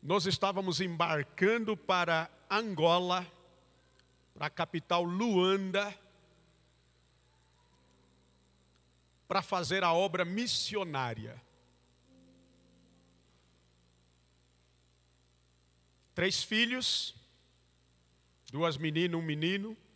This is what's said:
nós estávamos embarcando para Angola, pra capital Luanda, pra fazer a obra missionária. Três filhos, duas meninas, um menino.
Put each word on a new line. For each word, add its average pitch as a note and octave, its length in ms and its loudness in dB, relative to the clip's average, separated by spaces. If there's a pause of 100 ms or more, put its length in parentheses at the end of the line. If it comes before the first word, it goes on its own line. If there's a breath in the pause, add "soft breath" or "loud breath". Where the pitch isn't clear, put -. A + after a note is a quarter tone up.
nós E3+ 220 0
estávamos F#3 560 -2
embarcando F#3 960 0
para E3+ 520 2 (200)
Angola, F3+ 760 2 (1080)
pra D3+ 160 -4
capital E3+ 540 -2
Luanda, F#3+ 960 2 (3250)
pra G3 140 2
fazer F#3 420 0
a E3+ 100 4
obra F3+ 320 2
missionária. D#3+ 1160 -4 (4000)
Três F3+ 300 -2
filhos, A#3 720 -2 (1400)
duas D#3 240 -2
meninas, E3 420 -2
um E3 60 -4
menino. F#3 540 -4 (180)